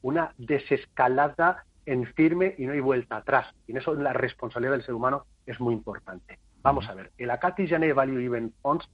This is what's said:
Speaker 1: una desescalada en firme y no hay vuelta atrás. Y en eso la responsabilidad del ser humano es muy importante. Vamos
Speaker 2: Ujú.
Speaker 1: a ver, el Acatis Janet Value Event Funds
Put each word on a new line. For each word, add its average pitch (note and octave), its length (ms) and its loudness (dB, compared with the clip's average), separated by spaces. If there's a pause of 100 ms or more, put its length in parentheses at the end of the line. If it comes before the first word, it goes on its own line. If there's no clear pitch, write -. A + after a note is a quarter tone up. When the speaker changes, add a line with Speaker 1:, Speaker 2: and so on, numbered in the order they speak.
Speaker 1:
una D#3 360 -2
desescalada C#3 1300 2 (200)
en B2+ 200 -2
firme F3 520 2
y C3 80 -4
no C#3 80 -4
hay C#3+ 80 -2
vuelta B2+ 360 0
atrás. B2+ 300 0 (200)
Y A2+ 40 -12
en B2 80 -6
eso D#3 160 -2
la C#3+ 180 -2
responsabilidad B2 600 -2
del B2 100 -2
ser B2 100 -8
humano B2+ 320 -2 (200)
es A#2+ 140 -12
muy A#2+ 140 0
importante. - 640 -10 (240)
Vamos C3+ 240 2
Speaker 2:
Ujú. G#2+ 60 -12
Speaker 1:
a F#2+ 40 -12
ver, F#2+ 220 -16
el A#2+ 140 -4
Acatis F3+ 380 -2
Janet D#3+ 260 2
Value C3+ 240 2
Event A#2+ 420 -4
Funds D3+ 320 0